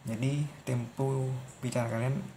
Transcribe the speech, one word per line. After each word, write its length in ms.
Jadi, 400
tempo 640
bicara 240
kalian 320